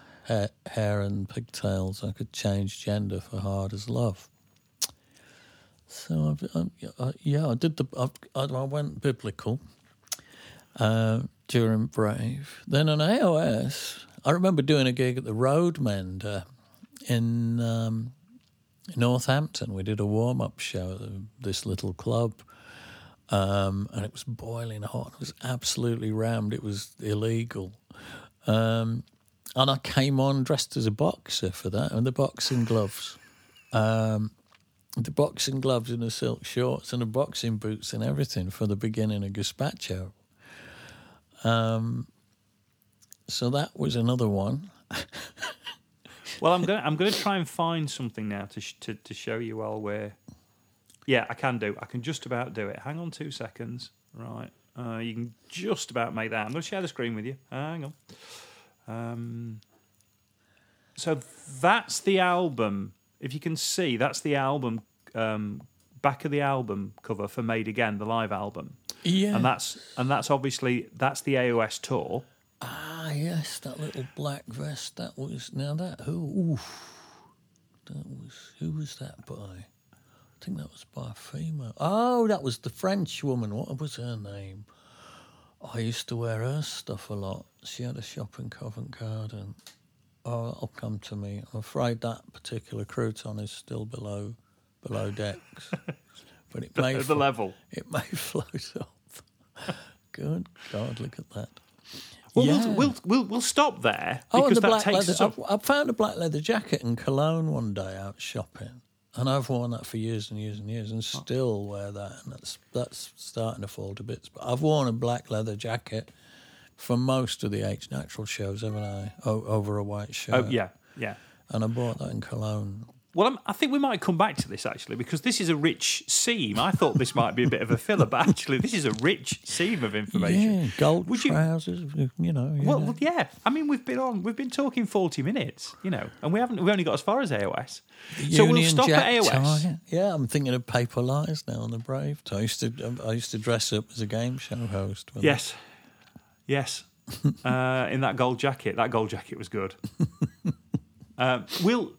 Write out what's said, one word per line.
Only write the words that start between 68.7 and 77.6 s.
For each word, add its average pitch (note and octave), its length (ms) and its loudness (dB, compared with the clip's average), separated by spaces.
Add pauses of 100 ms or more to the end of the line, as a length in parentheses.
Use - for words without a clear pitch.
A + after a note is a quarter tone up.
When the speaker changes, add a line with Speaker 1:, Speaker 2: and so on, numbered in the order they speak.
Speaker 1:
Yeah. F#3+ 320 4
Speaker 2:
And - 100 4
that's, - 320 0 (200)
and B2+ 120 0
that's C#3 220 2
obviously, C3 640 2
that's C3+ 280 0
the C#3 140 2
A B2+ 160 4
O A#2 80 4
S G#2+ 200 -2
tour. G#2+ 420 -4 (380)
Speaker 1:
Ah, D#3+ 520 -8
yes, D#3 480 -2
that C3 180 -10
little D3 260 -6 (120)
black C#3+ 320 -6
vest. C#3+ 480 -8
That - 200 -10
was, B2 380 -8
now C#3+ 220 -2
that, F3 240 -6
who, E3 540 0
oof. - 380 -10 (920)